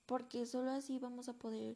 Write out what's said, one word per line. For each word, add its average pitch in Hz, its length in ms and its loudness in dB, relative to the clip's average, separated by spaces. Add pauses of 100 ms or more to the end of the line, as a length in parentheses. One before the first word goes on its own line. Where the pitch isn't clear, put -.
(120)
porque 247 320 2
solo 254 280 2
así 269 260 0
vamos 247 320 -4
a - 20 -6
poder 220 440 -2